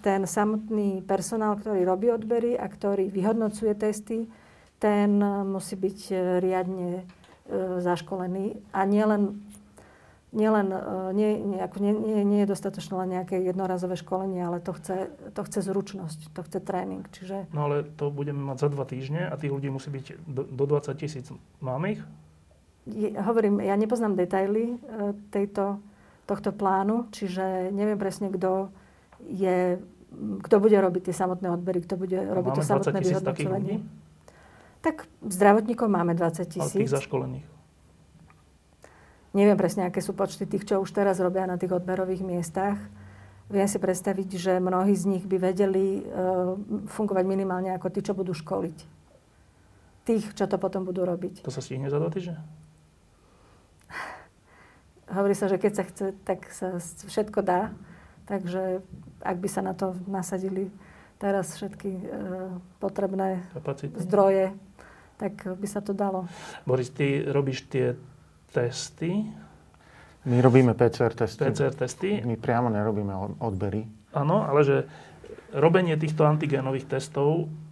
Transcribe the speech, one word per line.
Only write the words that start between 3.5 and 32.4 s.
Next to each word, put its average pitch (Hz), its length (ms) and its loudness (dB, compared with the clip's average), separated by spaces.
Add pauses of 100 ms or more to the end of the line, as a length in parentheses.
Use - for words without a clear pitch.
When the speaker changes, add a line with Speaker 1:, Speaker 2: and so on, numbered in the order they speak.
Speaker 1:
testy, 214 480 -2 (500)
ten 208 480 4 (240)
musí 190 320 -6
byť, 202 200 -2 (120)
e, 196 40 0 (280)
riadne, 185 460 0 (100)
e, 185 40 -12 (760)
zaškolený. 180 800 -2 (160)
A 196 80 2
nielen, 208 560 4 (960)
nielen, 214 320 4
e, 190 120 -2 (360)
nie, 214 240 2
nie, 202 240 -2
ako 185 160 -6
nie, 202 160 2
nie, 214 320 0
nie 208 160 6
je 202 80 2
dostatočné 196 480 -4
len 185 160 -2
nejaké 185 240 -2
jednorazové 185 560 0
školenie, 185 480 -4
ale 175 160 -2
to 170 160 -6
chce, 190 400 -6 (160)
to 208 160 -8
chce 196 240 -4
zručnosť, 190 480 -6 (160)
to 180 80 -8
chce 180 160 -6
tréning. 190 480 -6
Čiže 185 480 -10
Speaker 2:
No 147 160 0
ale 147 160 -2
to 147 240 -4
budeme 143 320 -4
mať 139 240 0
za - 80 4
dva 139 80 -2
týždne 135 400 -4
a 147 160 -6
tých 143 160 -2
ľudí 139 160 -4
musí 135 160 -8
byť 139 180 -10 (220)
do, 139 160 -4
do 135 240 -4
dvadsať 143 320 0
tisíc. 147 320 -8 (320)
Máme 151 320 -2
ich? - 80 -12 (800)
Speaker 1:
Je, 214 320 -4
hovorím, 208 480 2
ja 196 160 2
nepoznám 214 400 0
detaily, 196 560 0
e, 214 400 -6 (160)
tejto, 202 480 -2 (480)
tohto 202 240 -2
plánu, 202 640 2
čiže 190 560 -2
neviem 208 260 0
presne, 196 300 -4
kto 190 480 0 (480)
je, 180 560 2 (640)
kto - 160 6
bude 208 160 8
robiť 180 340 4
tie 170 60 -2
samotné 185 320 0
odbery, 175 320 0
kto 175 160 -4
bude 185 240 -2
Speaker 2:
A 196 160 -2
Speaker 1:
robiť 147 240 2